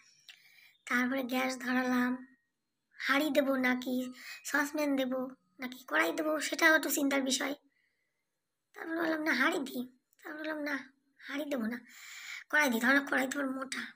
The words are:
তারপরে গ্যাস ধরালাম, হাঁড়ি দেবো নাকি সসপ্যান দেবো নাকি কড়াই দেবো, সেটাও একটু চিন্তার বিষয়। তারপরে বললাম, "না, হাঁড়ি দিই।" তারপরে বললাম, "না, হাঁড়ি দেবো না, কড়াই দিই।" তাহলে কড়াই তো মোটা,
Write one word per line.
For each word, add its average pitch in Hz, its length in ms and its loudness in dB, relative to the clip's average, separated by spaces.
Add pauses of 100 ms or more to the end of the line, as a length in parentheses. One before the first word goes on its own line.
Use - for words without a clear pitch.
(840)
তারপরে 247 380 0
গ্যাস 254 340 -2
ধরালাম, 254 720 0 (640)
হাঁড়ি 277 360 0
দেবো 269 260 2
নাকি 254 560 0 (340)
সসপ্যান 294 500 0
দেবো 262 340 -2 (300)
নাকি 254 280 -12
কড়াই 320 240 2
দেবো, 311 280 0
সেটাও 320 360 6
একটু 311 140 2
চিন্তার 277 320 2
বিষয়। 269 340 0 (1160)
তারপরে 330 240 -6
বললাম, 320 260 0
"না, 311 80 2
হাঁড়ি 302 280 2
দিই।" 254 380 -8 (260)
তারপরে 311 300 -8
বললাম, 302 100 -6
"না, 277 280 -6 (260)
হাঁড়ি 285 280 -6
দেবো 269 200 -2
না, 240 140 -4 (720)
কড়াই 294 200 4
দিই।" 226 100 2
তাহলে 269 200 6
কড়াই 277 280 0
তো 277 180 -2
মোটা, 262 360 -6 (140)